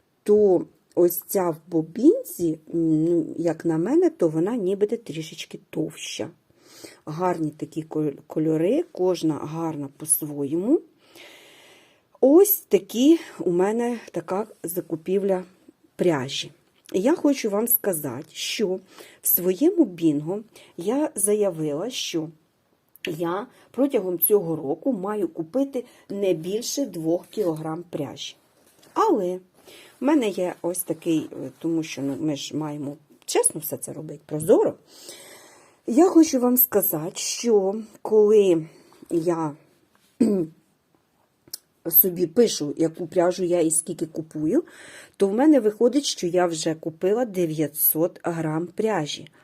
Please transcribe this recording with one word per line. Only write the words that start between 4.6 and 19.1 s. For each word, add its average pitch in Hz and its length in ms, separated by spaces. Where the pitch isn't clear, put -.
трішечки - 600
товща. 160 600
Гарні 165 440
такі 151 340
коль-, 156 340
кольори, 165 640
кожна 165 420
гарна 151 640
по-своєму. 156 840
Ось 330 340
такі 254 640
у 180 120
мене 220 480
така 185 360
закупівля 185 800
пряжі. 151 560
Я 214 220
хочу 269 340
вам 208 180
сказати, 151 640
що - 480